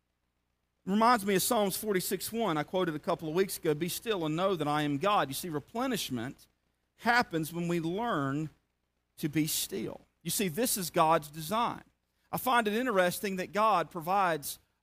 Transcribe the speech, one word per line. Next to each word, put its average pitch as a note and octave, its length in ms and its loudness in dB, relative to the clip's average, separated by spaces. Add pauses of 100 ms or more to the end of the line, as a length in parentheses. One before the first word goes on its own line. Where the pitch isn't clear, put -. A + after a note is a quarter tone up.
(840)
It F#3 60 -4
reminds A3+ 340 6
me G3+ 80 2
of F#3+ 80 4
Psalms G#3 340 2
forty-six G3 560 -2
one G#3+ 240 0
I - 60 2
quoted F#3 320 -2
a D3+ 60 -6
couple E3 280 -4
of D3+ 60 -4
weeks F#3+ 240 0
ago, D#3 160 2
"Be E3 160 -2
still F#3 380 -4
and D3+ 80 0
know F#3+ 200 2
that D3 120 -2
I D3 160 2
am C#3+ 160 0
God." F#3 280 2
You C3+ 60 -8
see, F3+ 160 -6
replenishment D3 960 -4 (580)
happens E3+ 500 2
when E3+ 160 -2
we E3+ 100 0
learn D#3+ 720 -2 (680)
to D#3+ 120 -4
be D#3+ 180 0
still. - 540 -6 (200)
You E3 80 -8
see, F#3+ 200 0
this G#3+ 260 0
is F3+ 140 -4
God's D#3+ 400 4
design. E3+ 520 -4 (480)
I - 80 -4
find A#3+ 300 2
it G#3 60 0
interesting G3 640 2
that F3 160 -6
God G3 360 2
provides, E3+ 680 -2 (240)